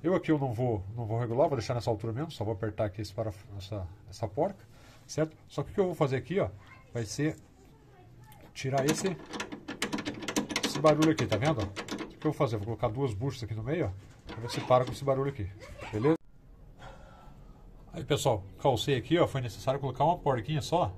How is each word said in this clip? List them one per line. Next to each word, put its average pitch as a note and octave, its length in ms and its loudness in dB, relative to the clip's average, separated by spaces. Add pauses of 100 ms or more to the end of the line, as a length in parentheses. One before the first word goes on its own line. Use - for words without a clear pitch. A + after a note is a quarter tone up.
Eu F3 140 2
aqui D#3+ 160 2
eu D#3 60 6
não C3+ 160 0
vou, A2+ 300 2 (120)
não A#2+ 100 -4
vou A2 140 0
regular, B2 300 4
vou C#3 80 0
deixar A#2 160 -2
nessa A#2+ 160 -2
altura A2+ 240 -2
mesmo, D3+ 180 -4
só G#2+ 140 2
vou A2 80 0
apertar G#2+ 320 0
aqui G#2 160 -4
esse G2+ 120 -6
paraf-, A2 340 -4 (100)
essa, G2 280 -6 (220)
essa - 200 -6
porca, F3 360 0 (440)
certo? D#3 280 -2 (120)
Só - 160 -6
que - 80 -8
o - 20 -14
que - 60 -2
eu F#3+ 60 6
vou F3 100 0
fazer C3+ 220 2
aqui, E3 220 -2
ó, A#2 100 2 (440)
vai A#2 100 -2
ser D3+ 320 -2 (1160)
tirar C3+ 320 0
esse, D#3 320 2 (1500)
esse - 160 -2
barulho D#3 320 6
aqui, B2+ 140 2
tá A2 100 0
vendo? A#2+ 280 2
O - 440 -6
que - 200 -4
eu D3+ 40 2
vou - 20 -2
fazer? A#2 220 2
Eu G#2 40 -2
vou G2+ 80 -6
colocar A#2 220 -2
duas B2 240 0
buchas B2 300 -4
aqui G#2+ 120 -6
no A2 80 -6
meio, C#3+ 240 0
ó, - 20 -2 (380)
pra - 80 -10
ver A#2 160 -8
se C3+ 100 -4
para B2+ 240 6
com B2 60 -6
esse - 120 -8
barulho C#3 260 2
aqui, G2+ 200 -6 (420)
beleza? C3 240 4 (1800)
Aí, E3+ 120 -8
pessoal, B2 400 2 (180)
calcei C3+ 340 4
aqui, C#3 220 2
ó, D3+ 80 8
foi C3+ 160 -2
necessário C3 380 -2
colocar C#3 240 0
uma E3+ 140 6
porquinha C#3 440 0
só D#3 360 2